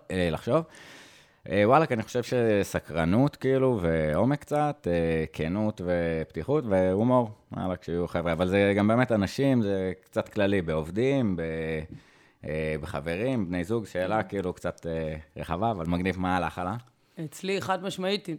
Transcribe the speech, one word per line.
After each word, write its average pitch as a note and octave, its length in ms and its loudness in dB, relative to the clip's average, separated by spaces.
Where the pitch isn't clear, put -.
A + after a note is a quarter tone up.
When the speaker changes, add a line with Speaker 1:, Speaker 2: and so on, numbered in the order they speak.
Speaker 1:
אה, F2+ 220 0
לחשוב. C3 320 0
אה, G2+ 160 2
וואלכ, C#3+ 280 6
אני A2 100 0
חושב B2 200 -2
שסקרנות, G#2 1120 2
כאילו, C3 460 2
ועומק E2 580 2
קצת, D3 500 -2
אה, E2 420 2
כנות G2+ 520 -2
ופתיחות, E2+ 840 -2
והומור, G#2 640 4
וואלכ, F#2 320 -4
שיהיו E2+ 240 -2
חבר'ה. E2+ 240 -2
אבל F2 160 2
זה G2+ 280 4
גם G2+ 120 4
באמת A#2+ 240 4
אנשים, A#2+ 500 2
זה F#2+ 300 -2
קצת - 240 -4
כללי, G2+ 340 2
בעובדים, F#2 720 0
ב-, E2 60 -4
אה, D#2 360 -2
בחברים, E2+ 680 -4
בני F2 160 -2
זוג, G#2+ 220 -4
שאלה, F#2 360 -2
Speaker 2:
כן. G2 60 -10
Speaker 1:
כאילו, F#2 240 -2
קצת, - 340 -8
אה, D#2+ 280 -4
רחבה, E2+ 340 -2
אבל F2 160 -4
מגניב F2+ 320 0
מה F#2 180 0
הלך E2+ 220 -2
עלה. F2+ 180 -4
Speaker 2:
אצלי, F#3+ 360 -6
חד F3+ 220 -2
משמעית, F#3+ 560 -4